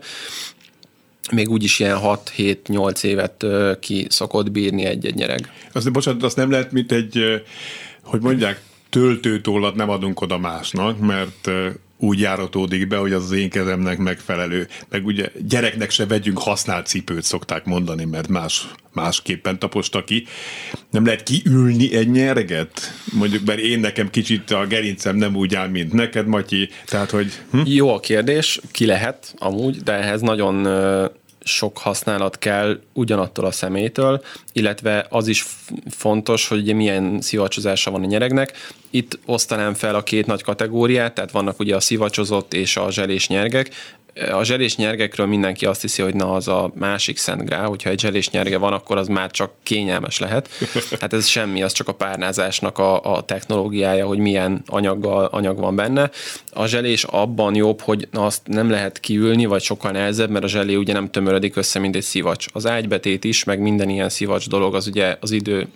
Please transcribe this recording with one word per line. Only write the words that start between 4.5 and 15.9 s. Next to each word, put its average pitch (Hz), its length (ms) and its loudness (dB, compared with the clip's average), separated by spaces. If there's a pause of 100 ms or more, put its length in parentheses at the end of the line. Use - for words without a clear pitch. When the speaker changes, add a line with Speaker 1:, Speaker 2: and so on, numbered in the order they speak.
Speaker 1:
bírni 101 340 0
egy-egy - 300 -2
nyereg. 62 380 -4 (200)
Speaker 2:
Azt, 123 200 -2
bocsánat, 131 300 0
azt 123 140 0
nem 131 140 2
lehet, 131 220 0
mint 123 200 0
egy, 117 260 0
ö, 110 180 2 (680)
hogy 113 180 -2
mondják, 117 420 0 (280)
töltőtollat 107 840 2
nem 104 160 0
adunk 98 300 -2
oda 90 180 -2
másnak, 92 600 -4
mert, 95 480 -2
ö, 92 220 -2 (300)
úgy 101 220 2
járatódik 95 680 0
be, 104 80 -2
hogy 98 160 0
az 92 100 2
az 92 100 -4
én 98 180 0
kezemnek 92 480 0
megfelelő. 90 680 -2 (200)
Meg 98 180 -4
ugye 101 240 -2 (180)
gyereknek 110 420 0